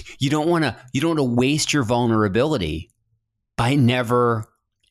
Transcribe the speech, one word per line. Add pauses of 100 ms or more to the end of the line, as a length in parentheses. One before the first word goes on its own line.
(200)
you
don't
wanna, (160)
you
don't
wanna
waste
your
vulnerability (640)
by
never (440)